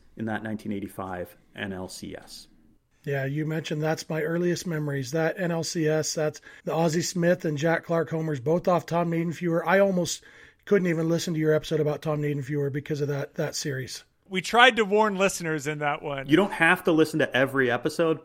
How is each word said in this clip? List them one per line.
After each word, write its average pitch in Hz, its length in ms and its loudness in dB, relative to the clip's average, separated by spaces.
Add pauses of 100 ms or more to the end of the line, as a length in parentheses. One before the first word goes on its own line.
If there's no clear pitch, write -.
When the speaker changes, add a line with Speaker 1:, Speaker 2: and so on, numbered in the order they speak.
(160)
Speaker 1:
in 113 80 -8
that 107 180 -4
nineteen 107 300 -8
eighty-five 95 640 -10 (180)
N 101 200 -8
L 92 120 -10
C 85 300 -14
S. - 320 -20 (560)
Speaker 2:
Yeah, 139 220 -4
you 147 180 -4
mentioned 156 380 -6
that's 156 260 -2
my 156 140 -4
earliest 170 440 -2
memories. 143 440 -4
That 160 280 0
N 180 120 -2
L 165 120 -2
C 156 240 -2
S, 156 280 0
that's 156 260 -4 (240)
the 165 80 -4
Ozzie 165 300 2
Smith 175 420 2
and 151 140 0
Jack 160 260 2
Clark 165 240 0
homers, 160 320 -4
both 160 280 0
off 175 180 2
Tom 170 240 0
Niedenfuer. 170 560 -2
I 185 140 6
almost 185 440 0 (400)
couldn't 190 240 4
even 165 220 2
listen 165 240 0
to 156 60 -2
your 156 120 4
episode 156 280 2
about 147 200 0
Tom 151 220 -2
Niedenfuer 143 500 -2
because 143 300 -4
of 139 60 -2
that, 143 260 -6
that 147 200 -4
series. 131 500 -8 (260)
Speaker 3:
We 185 100 -2
tried 240 360 6
to 220 100 2
warn 208 300 2
listeners 165 500 0
in 151 140 -4
that 147 220 -2
one. 139 240 -6
Speaker 1:
You 147 100 4
don't 190 180 4
have 170 300 2
to 180 80 4
listen 156 260 4
to 131 180 2
every 131 340 2
episode, 156 540 0